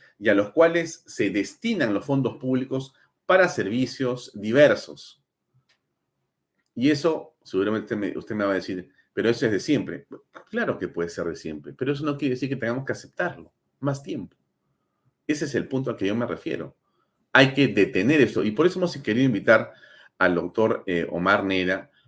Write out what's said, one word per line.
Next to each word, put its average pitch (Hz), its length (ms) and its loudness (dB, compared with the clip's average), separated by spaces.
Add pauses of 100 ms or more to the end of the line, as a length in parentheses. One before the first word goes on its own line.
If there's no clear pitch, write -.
(200)
y 104 80 -2
a 104 60 6
los 101 180 2
cuales 165 560 2
se 101 220 -2
destinan 117 640 -2
los 101 120 -4
fondos 135 320 -2
públicos 131 560 -4 (320)
para 185 220 4
servicios 127 880 -4
diversos. 110 920 2 (1500)
Y 135 160 2
eso, 143 520 -2
seguramente 104 520 -2
me, 101 220 -4
usted - 180 -8
me 104 100 0
va 101 60 0
a 95 40 0
decir, 90 340 -6 (240)
"Pero 110 160 0
eso 120 160 0
es 110 60 2
de 95 80 0
siempre". 104 480 -2 (420)
Claro 185 280 -4
que 92 100 -6
puede 85 220 -6
ser 87 160 -6
de 82 100 -6
siempre, 76 380 -12
pero 135 200 -4
eso 143 120 -6
no 143 120 -4
quiere 135 180 -2
decir 131 140 -6
que 135 60 -4
tengamos 120 300 -6
que 120 80 -4
aceptarlo - 600 -8 (260)
más 139 240 -4
tiempo. 123 320 -10 (920)
Ese 151 180 -2
es 139 100 -6
el 85 120 -2
punto 135 220 -2
al 107 80 -6
que 95 100 -2
yo 107 80 0
me 120 100 0
refiero. - 500 -8 (560)
Hay 135 220 6
que 139 140 4
detener 104 540 2
esto, 90 220 2
y 107 80 0
por 151 140 2
eso 185 140 0
hemos 175 180 -2
querido 123 280 0
invitar 113 480 2 (440)
al 90 180 2
doctor, 110 500 0
eh, 87 240 -2
Omar 95 340 2
Neira 95 480 -2 (160)